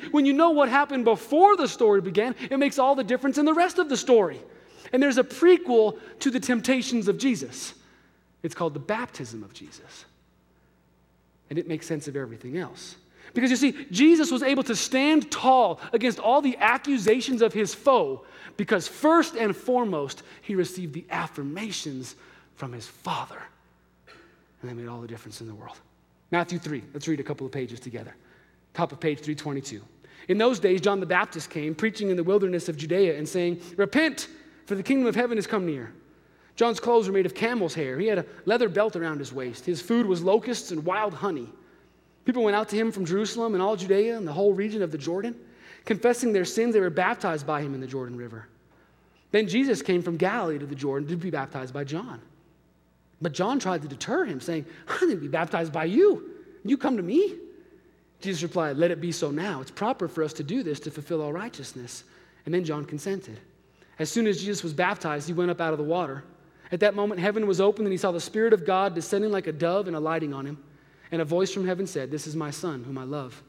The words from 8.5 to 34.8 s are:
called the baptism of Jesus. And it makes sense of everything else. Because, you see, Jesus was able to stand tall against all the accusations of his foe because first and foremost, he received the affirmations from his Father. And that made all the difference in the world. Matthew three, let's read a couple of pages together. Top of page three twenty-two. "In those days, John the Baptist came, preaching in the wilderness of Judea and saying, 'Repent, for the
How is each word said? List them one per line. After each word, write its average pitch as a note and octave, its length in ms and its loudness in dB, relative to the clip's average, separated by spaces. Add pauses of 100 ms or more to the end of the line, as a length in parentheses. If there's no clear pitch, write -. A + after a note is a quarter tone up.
called D#3+ 200 -4
the D3 60 -10
baptism C#3 600 -8
of G2 120 -20
Jesus. - 500 -20 (1400)
And D3 100 -6
it F3 80 -4
makes D#3 200 -8
sense D3+ 200 -6
of C#3 80 -8
everything B2+ 440 -10
else. - 380 -12 (360)
Because, A#3+ 180 2
you B3+ 60 4
see, C4 340 2
Jesus D4+ 400 8
was B3+ 120 0
able C4+ 220 2
to A3+ 120 -2
stand C#4 560 2
tall A#3+ 480 4 (120)
against A#3 280 0
all C4 220 4
the B3+ 160 0
accusations A#3+ 840 2
of A3 140 4
his G#3 200 -2
foe E3 500 2 (320)
because G3+ 300 0
first D#4+ 480 4
and A3 220 0
foremost, G3+ 640 -2 (200)
he G#3 120 -6
received F3+ 380 -4
the E3 180 -12
affirmations D#3 1040 -8 (400)
from B2+ 180 -12
his A#2 140 -14
Father. - 560 -10 (1200)
And B2 60 -12
that A#2+ 100 -12
made A#2+ 80 -12
all A#2 140 -12
the A#2+ 40 -12
difference A#2 360 -16
in A2+ 40 -14
the G#2+ 80 -14
world. - 240 -18 (520)
Matthew F3 280 -2
three, D3 260 -8 (100)
let's C#3+ 120 -12
read D#3 140 0
a - 20 -6
couple C#3 220 -8
of B2+ 80 -10
pages A#2+ 280 -8
together. A#2 360 -14 (560)
Top E3+ 200 -4
of C#3 60 -14
page D3+ 220 -2
three D3+ 140 -6
twenty-two. C3+ 480 -8 (460)
"In F#3 100 2
those A#3 200 4
days, F#3 220 2
John G3 200 2
the F3+ 60 -4
Baptist F3 440 -2
came, D#3 240 -4
preaching G#3 340 -2
in F#3 80 0
the E3+ 80 0
wilderness F#3 460 0
of D3+ 80 -8
Judea D#3+ 400 2
and D#3 100 -6
saying, F3 320 -2 (160)
'Repent, B3+ 520 0 (360)
for G3+ 100 -6
the G3 80 -4